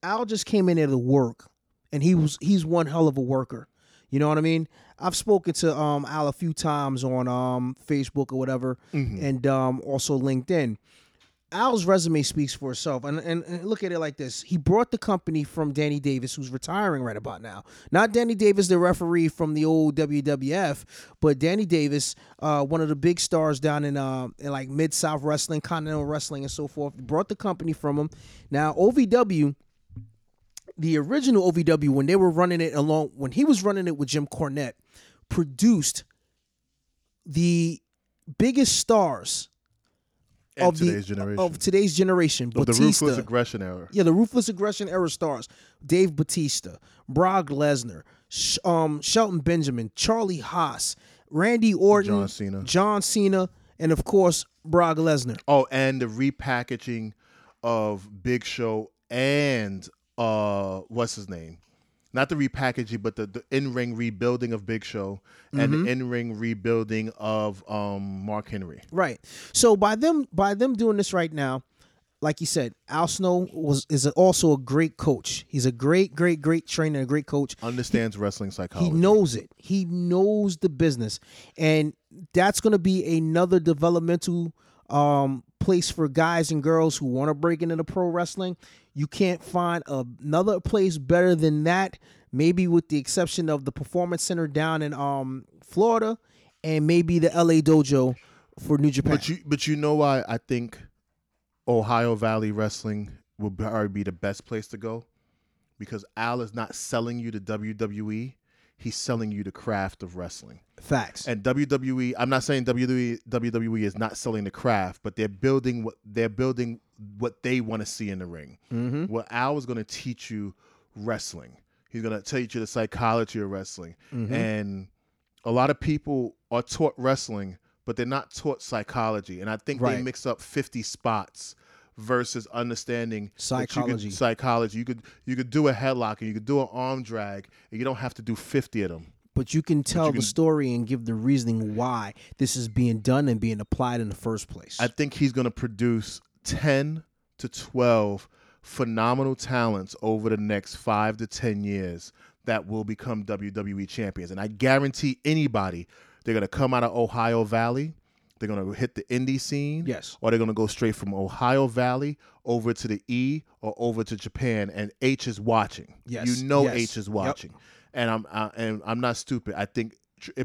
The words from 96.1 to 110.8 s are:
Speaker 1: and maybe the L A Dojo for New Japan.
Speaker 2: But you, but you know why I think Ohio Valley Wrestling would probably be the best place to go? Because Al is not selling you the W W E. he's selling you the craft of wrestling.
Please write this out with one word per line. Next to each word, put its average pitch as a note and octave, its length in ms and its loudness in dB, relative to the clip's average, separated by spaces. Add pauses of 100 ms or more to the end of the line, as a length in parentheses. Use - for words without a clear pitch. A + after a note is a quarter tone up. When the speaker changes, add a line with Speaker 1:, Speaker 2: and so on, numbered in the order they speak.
Speaker 1:
and D#3 240 2
maybe E3+ 320 4
the E3 120 4
L E3+ 200 6
A D#3+ 100 6
Dojo C#3 540 4 (420)
for D3 200 0
New D3 120 4
Japan. C#3 220 0
Speaker 2:
But - 160 0
you, E3+ 180 -4
but C#3+ 220 -2
you D3+ 80 2
know D3+ 180 2
why C#3+ 320 4
I A#2 120 -4
think A#2+ 400 -6 (920)
Ohio A#2 480 2
Valley A2 340 0
Wrestling G#2 640 -4 (260)
would G#2 180 -4
probably G#2+ 320 -2
be G2+ 140 -4
the F#2+ 80 -4
best G2 340 -8
place A2 240 -8
to - 80 -14
go? A2+ 280 -10 (720)
Because G#2 260 -12 (120)
Al A#2+ 240 -2
is A2 120 -8
not A#2 220 -8
selling A#2+ 460 -4
you A#2 100 -8
the G#2+ 100 -8
W G#2+ 340 -6
W G#2+ 360 -6
E. A#2 260 -8 (440)
he's - 160 -8
selling A2+ 340 -4
you G#2 140 -6
the F#2+ 80 -10
craft G2 500 -4
of F2 140 -14
wrestling. F2 440 -14 (200)